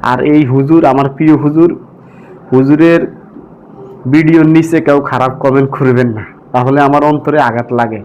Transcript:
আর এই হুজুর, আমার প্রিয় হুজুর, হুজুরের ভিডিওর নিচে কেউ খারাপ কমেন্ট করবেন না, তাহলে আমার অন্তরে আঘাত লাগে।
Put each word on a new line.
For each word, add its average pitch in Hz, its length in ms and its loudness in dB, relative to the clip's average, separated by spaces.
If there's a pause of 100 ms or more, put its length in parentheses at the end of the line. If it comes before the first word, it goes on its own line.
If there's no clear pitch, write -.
আর 127 200 -2
এই 151 220 2
হুজুর, 139 400 2
আমার 139 240 0
প্রিয় 156 280 0
হুজুর, 151 380 0 (760)
হুজুরের 151 500 2 (1040)
ভিডিওর 160 400 2
নিচে 160 340 2
কেউ 143 200 0
খারাপ 127 380 -4
কমেন্ট 135 300 0
করবেন 127 380 0
না, 107 160 -8 (280)
তাহলে 131 300 0
আমার 143 220 0
অন্তরে 151 360 -2
আঘাত 120 340 -4
লাগে। 113 320 -4